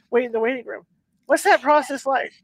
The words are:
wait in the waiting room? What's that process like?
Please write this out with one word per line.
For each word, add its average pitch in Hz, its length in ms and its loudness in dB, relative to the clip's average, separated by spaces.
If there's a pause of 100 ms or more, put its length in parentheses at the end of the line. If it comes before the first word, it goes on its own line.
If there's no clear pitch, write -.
wait 247 160 0
in 233 80 -10
the 226 80 -2
waiting 240 240 -4
room? - 200 -14 (400)
What's 294 180 0
that 349 180 4
process 277 440 0
like? - 280 -4 (100)